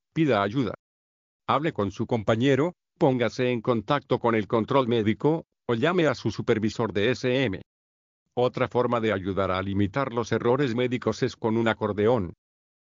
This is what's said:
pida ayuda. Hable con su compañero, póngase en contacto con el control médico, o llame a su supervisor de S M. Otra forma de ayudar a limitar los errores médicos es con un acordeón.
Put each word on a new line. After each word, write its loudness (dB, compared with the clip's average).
pida 2
ayuda. -2
Hable 0
con -2
su -6
compañero, 2
póngase 2
en -2
contacto 0
con 2
el 0
control 0
médico, 0
o 0
llame 2
a 0
su -4
supervisor -2
de 0
S -2
M. -4
Otra 0
forma 0
de 0
ayudar -2
a -2
limitar -2
los -2
errores 0
médicos -2
es -4
con -2
un 2
acordeón. 0